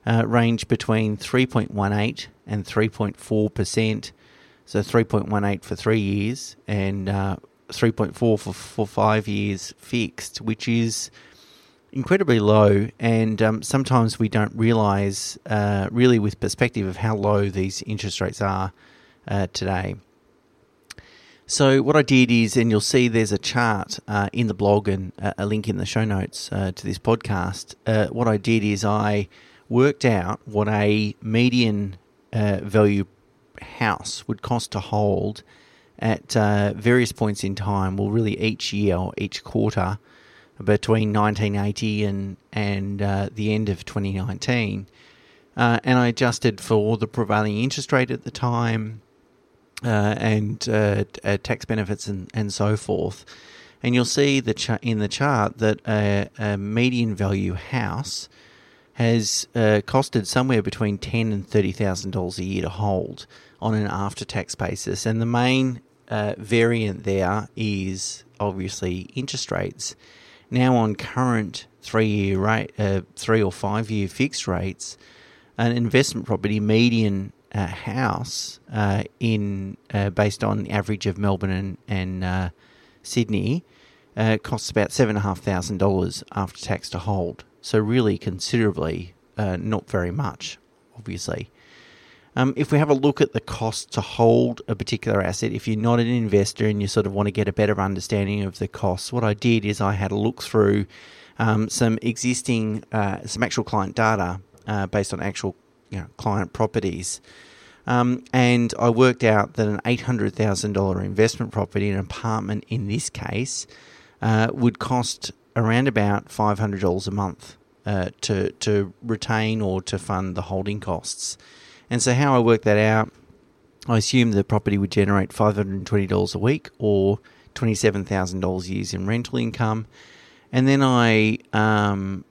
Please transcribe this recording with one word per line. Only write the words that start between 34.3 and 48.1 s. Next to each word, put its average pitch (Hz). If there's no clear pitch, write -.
cost -
to 123
hold 104
at, -
uh, 104
various 120
points 107
in 98
time, 98
well, 101
really 107
each -
year 101
or 92
each -
quarter 104
between 107
nineteen 104
eighty 104
and, 98
and, 101
uh, 98
the 107
end 107
of -
twenty 98
nineteen. 101
Uh, 120
and 127
I 123
adjusted 117
for 107
the 110
prevailing 107
interest 135
rate 131